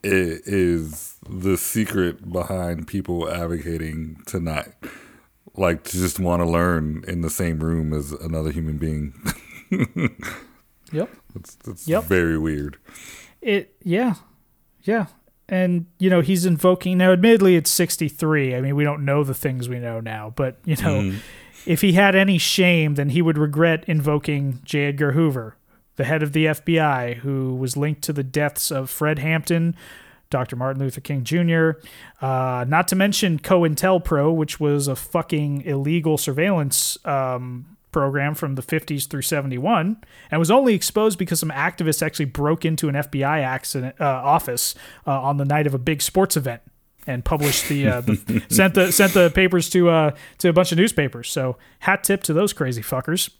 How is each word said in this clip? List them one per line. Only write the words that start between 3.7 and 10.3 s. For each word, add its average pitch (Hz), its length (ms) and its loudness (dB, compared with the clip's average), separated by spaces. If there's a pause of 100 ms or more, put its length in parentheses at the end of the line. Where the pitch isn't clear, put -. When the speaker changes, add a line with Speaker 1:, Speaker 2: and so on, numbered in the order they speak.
Speaker 1:
to 92 120 -6
not, 78 280 -4 (880)
like, 85 300 0
to - 120 -10
just 92 220 0
wanna 87 300 2
learn 85 580 0
in 87 140 -4
the 80 80 -2
same 82 300 -2
room 78 340 0
as 71 180 -4
another 80 400 -4
human 78 260 -4
being. 76 360 -4 (580)
<laughs> 165 460 -2 (760)